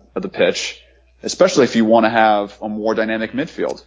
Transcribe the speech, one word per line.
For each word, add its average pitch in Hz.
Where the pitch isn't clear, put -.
of 95
the 95
pitch, -
especially 175
if 117
you 113
wanna 110
have 107
a 107
more 107
dynamic 110
midfield, 90